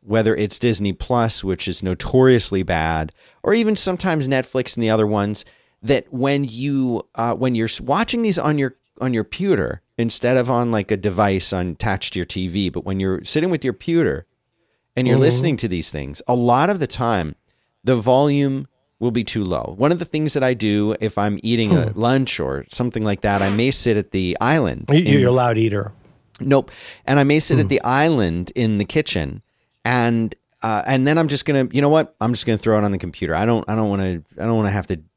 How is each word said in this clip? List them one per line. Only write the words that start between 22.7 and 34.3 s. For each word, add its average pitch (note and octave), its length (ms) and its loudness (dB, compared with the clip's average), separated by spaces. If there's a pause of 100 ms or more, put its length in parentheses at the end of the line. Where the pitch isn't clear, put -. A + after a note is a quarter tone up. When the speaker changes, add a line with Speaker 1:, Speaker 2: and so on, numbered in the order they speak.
Speaker 1:
like G#2 180 -2
that, G2+ 200 0
I G2 140 0
may B2 160 2
sit A#2 240 0
at G#2 160 -2
the F#2 300 0
island A#2+ 500 0
Speaker 2:
You, D3 80 6
you're C#3+ 220 4
Speaker 1:
in B2 60 4
Speaker 2:
a B2 40 4
loud A#2+ 260 2
eater. G#2+ 360 -2 (480)
Speaker 1:
Nope. C3+ 300 2 (340)
And C#3 140 2
I C#3+ 40 4
may D3 160 4
sit C3 200 2
at A2+ 60 4
Speaker 2:
Hmm. F#2+ 40 -4
Speaker 1:
the C3+ 140 2
island A#2+ 720 2
in A2 220 0
the G2+ 80 0
kitchen, F#2+ 560 -4 (440)
and, A#2 500 0 (260)
uh, A2 240 -2
and C3+ 220 0
then D3+ 100 2
I'm D#3+ 120 2
just C#3 160 -2
gonna, C#3 260 0
you C#3 100 0
know C#3+ 80 2
what? D#3 300 2
I'm A#2 140 0
just - 120 -4
gonna A2 120 0
throw A2 200 2
it G#2 60 2
on G#2 80 0
the G2 60 -2
computer. F2 360 -4
I F#2 120 0
don't, A2+ 240 2
I G#2+ 60 -2
don't A2 140 0
wanna, F#2+ 320 -2 (160)